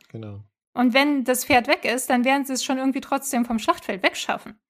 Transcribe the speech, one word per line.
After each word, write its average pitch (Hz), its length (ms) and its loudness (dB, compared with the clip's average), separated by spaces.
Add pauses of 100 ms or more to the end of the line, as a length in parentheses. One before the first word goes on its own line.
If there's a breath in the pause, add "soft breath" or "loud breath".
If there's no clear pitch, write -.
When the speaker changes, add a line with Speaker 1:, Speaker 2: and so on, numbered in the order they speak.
Speaker 1:
genau. 104 340 -12 (340)
Speaker 2:
Und 240 160 4
wenn 277 300 2
das 254 220 0
Pferd 247 220 4
weg 330 180 0
ist, 240 240 -2
dann 247 140 4
werden 269 220 2
sie 262 80 -6
es 247 100 -2
schon 262 140 0
irgendwie 262 240 0
trotzdem 269 440 -2
vom 233 120 -2
Schlachtfeld - 460 -2
wegschaffen. - 560 -4 (100)